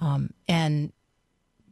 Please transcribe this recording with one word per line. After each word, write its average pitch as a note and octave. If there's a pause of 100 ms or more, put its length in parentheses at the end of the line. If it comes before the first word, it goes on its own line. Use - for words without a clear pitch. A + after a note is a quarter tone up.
Um, C#3 (120)
and D3+ (800)